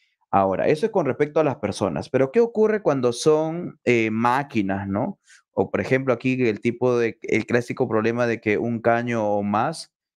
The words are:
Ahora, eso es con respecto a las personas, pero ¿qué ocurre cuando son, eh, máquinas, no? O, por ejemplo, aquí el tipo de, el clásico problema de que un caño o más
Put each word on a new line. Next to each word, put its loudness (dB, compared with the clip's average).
Ahora, 2
eso 2
es -4
con 0
respecto 0
a 2
las -2
personas, -4
pero 2
¿qué 2
ocurre 0
cuando 0
son, 0
eh, 2
máquinas, 0
no? -4
O, 0
por -2
ejemplo, 0
aquí 0
el -2
tipo 0
de, -2
el 0
clásico -2
problema 0
de -2
que 0
un -4
caño 0
o 0
más -2